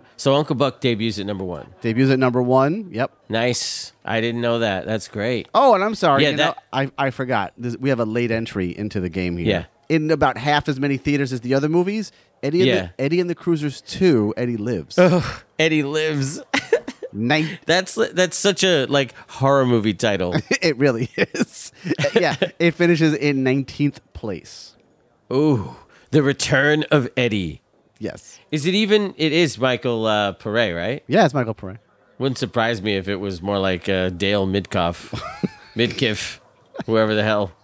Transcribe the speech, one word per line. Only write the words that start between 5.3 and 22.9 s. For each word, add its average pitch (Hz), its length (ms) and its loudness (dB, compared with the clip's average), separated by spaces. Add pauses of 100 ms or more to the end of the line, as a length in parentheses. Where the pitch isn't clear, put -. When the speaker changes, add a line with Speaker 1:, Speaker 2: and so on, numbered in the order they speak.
Speaker 2:
Oh, 247 200 6
and 190 100 2
I'm 214 120 -2
sorry. 147 280 2
Speaker 1:
Yeah, 147 80 4
Speaker 2:
You 147 60 -4
Speaker 1:
that 147 200 0
Speaker 2:
know, - 40 -20 (120)
I, 135 240 -2
I 139 140 0
forgot. 120 460 -4
This, 117 200 -6
we 131 120 -2
have 123 100 0
a 117 60 0
late 117 260 -2
entry 104 440 -4
into 104 240 -6
the 90 100 -4
game 87 280 -2
here. 85 100 -2
Speaker 1:
Yeah. 92 180 0 (240)
Speaker 2:
In 156 220 0
about 143 260 2
half 147 320 0
as 131 100 -4
many 139 180 0
theaters 139 360 -2
as 120 80 -6
the 123 120 -2
other 139 160 2
movies, 190 420 0 (320)
Eddie 151 180 0
and 135 60 4
Speaker 1:
Yeah. 117 140 2 (160)
Speaker 2:
the, - 60 -6
Eddie 160 160 2
and 175 100 -2
the 170 60 -4
Cruisers 151 460 -2
two, 120 560 2
Eddie 120 200 -2
Lives. 104 400 -4
Speaker 1:
Ugh, 180 260 6 (360)
Eddie 156 240 4
Lives. 151 580 -2 (360)
<laughs> - 360 -10
Speaker 2:
Nin- 147 520 0
Speaker 1:
That's, 185 300 0
that's 180 420 0
such 196 260 0
a, 165 220 2
like, 135 280 0 (180)
horror 135 340 4
movie 110 280 2
title. 92 420 0 (140)
Speaker 2:
<laughs> 277 120 -2
It 156 160 2
really 127 400 0
is. - 540 -4 (220)
Speaker 1:
<laughs> - 260 -2
Speaker 2:
Yeah, 147 160 2 (240)
it 170 160 4
finishes 160 400 4